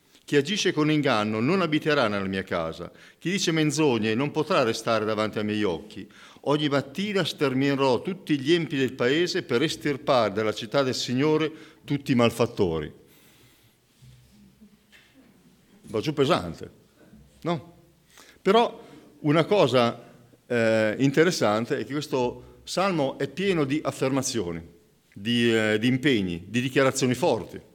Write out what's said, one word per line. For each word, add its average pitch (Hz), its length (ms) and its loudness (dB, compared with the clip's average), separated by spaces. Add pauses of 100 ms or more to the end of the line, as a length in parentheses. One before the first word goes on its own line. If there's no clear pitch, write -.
(260)
Chi 160 120 0
agisce 170 340 0
con 151 180 0
inganno 113 520 0
non 175 200 0
abiterà 151 460 0
nella 101 200 -4
mia 95 160 -4
casa. 82 480 -6 (280)
Chi 156 100 -6
dice 190 220 -2
menzogne 143 640 2
non 143 160 -2
potrà 151 320 0
restare 113 420 0
davanti 107 320 -2
ai 107 80 -2
miei 104 180 -2
occhi. 90 460 -6 (320)
Ogni 147 280 0
mattina 165 540 -2
sterminerò 135 760 0
tutti 175 380 -4
gli 135 140 2
empi 156 240 -2
del 127 160 0
paese 160 500 0
per 120 180 0
estirpare 139 720 0
dalla 107 200 0
città 131 280 -2
del 131 140 0
Signore 151 560 0 (340)
tutti 143 260 -2
i 131 40 4
malfattori." 101 760 2 (3000)
Va 110 180 -6
giù 151 140 -4
pesante, 135 580 -2 (680)
no? 156 340 -6 (680)
Però 220 400 2 (380)
una 151 240 4
cosa, 131 680 2 (340)
eh, 110 540 2
interessante 135 800 2
è 117 80 -4
che 117 60 -12
questo 131 720 -4
salmo 165 560 -2
è 139 80 -4
pieno 180 380 -2
di 139 180 -2
affermazioni, 120 840 -4 (480)
di, 117 400 0
eh, 110 240 2
di 110 100 0
impegni, 113 600 0
di 110 140 -4
dichiarazioni 131 520 2
forti 117 480 -2 (140)